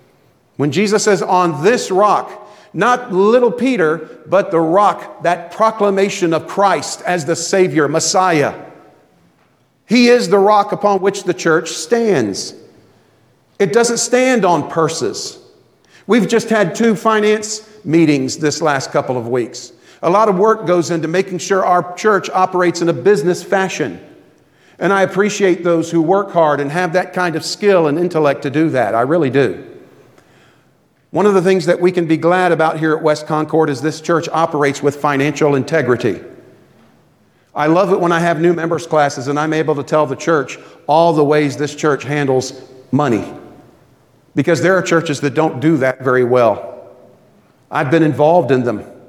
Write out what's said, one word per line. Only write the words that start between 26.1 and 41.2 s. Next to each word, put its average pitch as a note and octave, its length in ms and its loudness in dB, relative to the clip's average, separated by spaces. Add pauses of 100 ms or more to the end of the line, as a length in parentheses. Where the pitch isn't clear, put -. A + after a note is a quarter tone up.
hard D3+ 280 2
and C#3+ 120 -4
have F3 220 -4
that F3+ 200 -2
kind F3+ 220 -2
of D#3 100 -6
skill F#3 420 2
and D3 120 0
intellect D#3 440 0
to D3 60 -4
do D#3 200 0
that. A#2 260 0
I A#2 60 2
really C#3+ 280 0
do. A#2+ 340 0 (1500)
One F3+ 160 2
of G3+ 60 4
the F#3+ 80 4
things F#3 260 2
that F3+ 120 2
we F3 120 2
can F3 160 -2
be D#3+ 100 2
glad F3 340 2
about D#3 280 0
here D#3 160 0
at D#3+ 80 -6
West D3+ 240 0
Concord D3+ 420 0
is B2+ 120 -6
this D3+ 200 -6
church E3 300 -2
operates D3 500 -2
with C#3+ 140 0
financial C#3+ 600 0
integrity. B2 680 -2 (1300)
I D3+ 140 -2
love F3 240 2
it G3 80 2
when E3+ 120 0
I E3 80 2
have E3 220 0
new F3 120 4
members E3 340 -4
classes C#3+ 400 0
and D3 100 -2
I'm D#3 160 -2
able D#3 220 0
to C#3 80 -6
tell D3+ 240 0
the C3 80 -6
church D3+ 420 -2 (300)
all E3 260 4
the D3+ 100 4